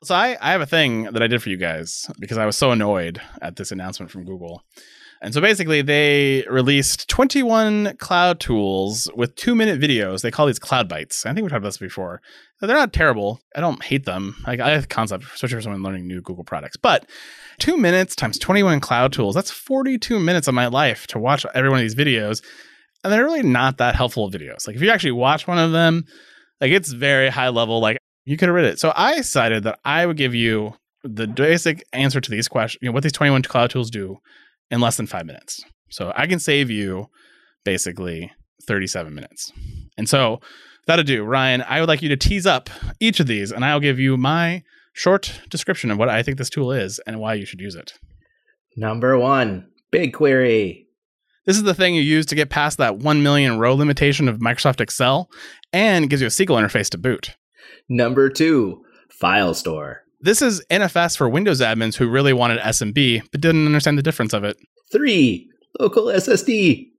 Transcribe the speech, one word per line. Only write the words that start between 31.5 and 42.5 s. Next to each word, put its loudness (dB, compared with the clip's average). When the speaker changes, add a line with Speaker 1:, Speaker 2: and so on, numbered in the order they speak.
Speaker 1:
answer 0
to -10
these -4
questions, -4
you -4
know, -4
what 0
these -2
twenty-one 2
cloud 0
tools -4
do -10
in 0
less 2
than -4
five -10
minutes. -16
So -10
I 0
can -2
save 0
you -6
basically -4
thirty-seven -6
minutes. -16
And -6
so 0
that'll 2
do. 0
Ryan, 0
I 0
would 0
like 2
you -4
to 0
tease 0
up 0